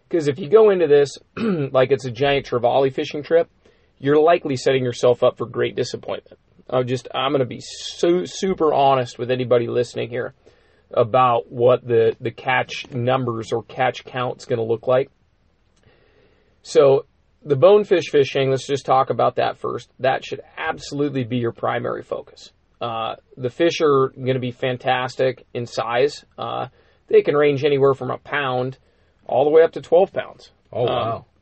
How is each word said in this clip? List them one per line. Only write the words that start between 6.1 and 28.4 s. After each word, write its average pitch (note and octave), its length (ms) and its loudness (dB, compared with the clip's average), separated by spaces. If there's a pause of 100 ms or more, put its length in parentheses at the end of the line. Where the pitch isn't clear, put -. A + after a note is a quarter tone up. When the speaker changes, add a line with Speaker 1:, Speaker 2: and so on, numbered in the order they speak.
Speaker 1:
I'm B2+ 200 -2
just, B2 260 -6
I'm C3 180 -2
gonna C3+ 120 0
be A#2 160 -8
su-, - 680 -2
super F3+ 460 -2
honest C3+ 460 2
with A#2+ 120 -6
anybody B2 380 0
listening A#2+ 400 -2
here A#2+ 240 -8 (600)
about A#2+ 600 2
what B2 340 2
the, A2+ 340 2
the A#2 120 -6
catch - 580 -4
numbers A#2+ 600 -2
or A#2 100 -4
catch - 420 -4
count's B2+ 420 -8
gonna A2+ 180 -2
look A2+ 240 -4
like. B2+ 200 2 (1500)
So, C#3+ 440 2 (380)
the C#3+ 120 0
bonefish F#3 540 4
fishing, C#3 400 0
let's C3+ 160 -4
just C3+ 200 -6
talk C3+ 240 2
about B2 260 0
that A#2 220 -2
first. B2 400 -10
That C3 260 -2
should - 160 -10 (160)
absolutely D3 680 -6
be A#2+ 140 -6
your A#2 140 -2
primary A#2+ 500 -6
focus. - 500 -14 (280)
Uh, A2+ 360 -6 (200)
the B2+ 140 -6
fish E3+ 300 0
are C#3 360 4
gonna C3 220 -2
be B2 140 -6
fantastic B2+ 920 -4 (100)
in A#2+ 120 -6
size. A#2+ 580 -2 (140)
Uh, B2 300 -8 (400)
they G#3+ 140 6
can C#3+ 140 -2
range D3 280 2
anywhere C#3 300 2
from B2+ 160 -8
a A#2+ 80 -6
pound C3 600 -6 (480)